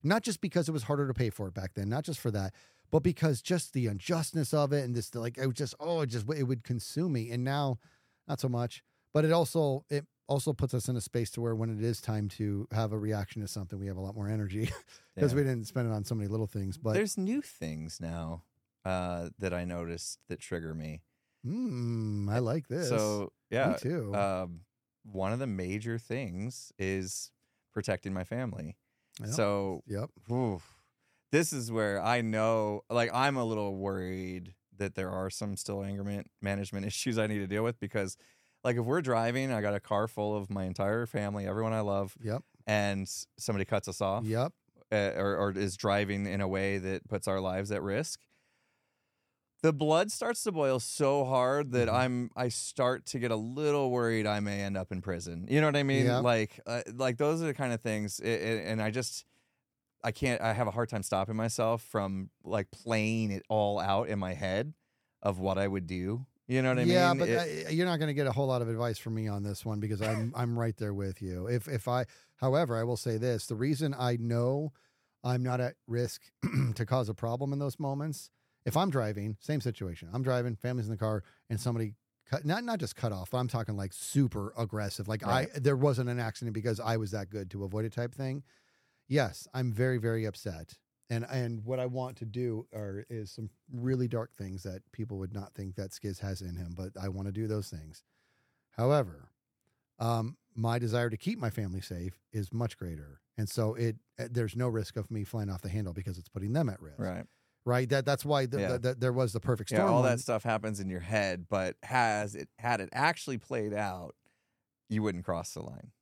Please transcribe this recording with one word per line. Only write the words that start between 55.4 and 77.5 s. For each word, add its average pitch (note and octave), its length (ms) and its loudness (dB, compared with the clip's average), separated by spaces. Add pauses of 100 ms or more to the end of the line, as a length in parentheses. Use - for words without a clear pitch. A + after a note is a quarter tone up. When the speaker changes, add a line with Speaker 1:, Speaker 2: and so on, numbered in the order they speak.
Speaker 2:
You C#3+ 120 6
know D3+ 80 6
what C#3+ 80 2
I C#3+ 80 4
mean? C3+ 220 6
Speaker 1:
Yeah. B2 120 4
Speaker 2:
Like, A#2 480 4
uh, A#2 160 -4 (120)
like, B2+ 220 0
those D3+ 260 4
are E3 40 0
the D3 80 0
kind B2+ 180 0
of A2+ 80 -2
things, G#2+ 440 -2
i-, A2 40 0
i-, A2 380 0
and A2 160 0
I G#2+ 80 2
just, A#2+ 340 -4 (800)
I A#2 80 0
can't, B2 300 0
I A2+ 120 2
have A#2 140 2
a G2 60 0
hard A2+ 160 0
time A2 160 -4
stopping G2+ 320 0
myself A2+ 460 2
from, F#2+ 480 -2 (120)
like, G2 300 -2
playing A2 580 0
it G2 180 -4
all G#2 300 2
out G2 300 2
in G#2 100 0
my F#2 160 -2
head G2+ 400 -2 (480)
of G2 160 2
what F#2 200 2
I G2 100 2
would F#2+ 180 -2
do. F#2 400 -2 (220)
You B2+ 120 4
know C3 100 4
what B2+ 100 4
I - 20 4
Speaker 1:
Yeah, F3 280 8
Speaker 2:
mean? E3+ 100 2
Speaker 1:
but F3+ 80 2
Speaker 2:
It D#3 400 0
Speaker 1:
I, - 20 -4
you're E3 160 4
not E3+ 140 0
gonna D3+ 140 0
get C#3+ 120 2
a B2+ 60 2
whole C3+ 160 2
lot B2+ 140 2
of A2+ 60 0
advice A#2 300 0
from A2+ 160 -4
me A2 140 -2
on G2+ 160 -2
this G2+ 200 -6
one A2 140 -2
because G#2 240 -2
I'm, A2 300 0
Speaker 2:
<laughs> - 40 -8
Speaker 1:
I'm A#2 220 0
right A2+ 180 0
there G#2 160 -4
with G2 300 -4
you. F2+ 240 -6
If, A#2+ 220 0
if B2+ 180 -2
I, B2 200 2 (280)
however, C3+ 420 2
I A2+ 60 2
will A#2 140 0
say A2+ 200 -2
this, A#2 300 0
the - 80 -4
reason C#3 420 2
I B2 200 2
know A#2+ 560 0 (500)
I'm B2 220 0
not B2+ 160 0
at B2 160 0 (100)
risk A#2+ 340 -2 (220)
<clears throat> C3+ 320 2
to A#2 100 0
cause B2 240 2
a A2 60 -2
problem B2 380 -2